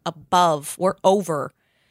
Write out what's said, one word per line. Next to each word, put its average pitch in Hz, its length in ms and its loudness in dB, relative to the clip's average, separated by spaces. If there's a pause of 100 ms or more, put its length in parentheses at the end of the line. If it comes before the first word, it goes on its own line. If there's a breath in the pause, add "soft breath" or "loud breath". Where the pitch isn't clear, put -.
above, 165 720 0
we're 185 240 -2
over 175 500 0 (380)